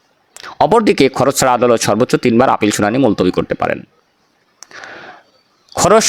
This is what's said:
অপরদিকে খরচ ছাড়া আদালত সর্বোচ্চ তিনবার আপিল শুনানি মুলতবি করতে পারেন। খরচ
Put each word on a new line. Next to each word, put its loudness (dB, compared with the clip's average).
অপরদিকে 2
খরচ 0
ছাড়া 2
আদালত 2
সর্বোচ্চ 0
তিনবার 2
আপিল 0
শুনানি -2
মুলতবি 0
করতে -4
পারেন। -4
খরচ 4